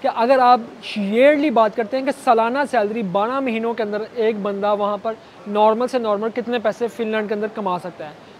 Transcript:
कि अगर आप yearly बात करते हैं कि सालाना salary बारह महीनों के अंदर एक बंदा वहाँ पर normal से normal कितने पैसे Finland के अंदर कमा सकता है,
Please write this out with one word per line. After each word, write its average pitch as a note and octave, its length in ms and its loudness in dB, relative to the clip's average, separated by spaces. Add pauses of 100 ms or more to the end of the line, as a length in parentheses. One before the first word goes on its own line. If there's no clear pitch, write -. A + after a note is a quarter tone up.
कि C4 60 0
अगर B3 320 2
आप B3 280 4 (300)
yearly C4+ 520 4
बात A3 240 2
करते A#3 220 -4
हैं C4+ 100 -4
कि C#4 80 0
सालाना A#3+ 520 2
salary A3 380 0
बारह G3+ 360 -2
महीनों A#3 340 -2
के A#3 80 -4
अंदर G#3 240 -4 (120)
एक A3 240 0
बंदा G3+ 320 -2
वहाँ G#3 240 -2
पर A3 180 -6 (320)
normal A3 380 2
से B3+ 120 -4
normal A3 320 -2
कितने A#3+ 300 -4
पैसे A3 280 -2
Finland A3 400 -4
के G#3+ 60 -4
अंदर G#3+ 160 -2
कमा G3+ 300 -4
सकता E3+ 240 -12
है, D3 100 -14 (260)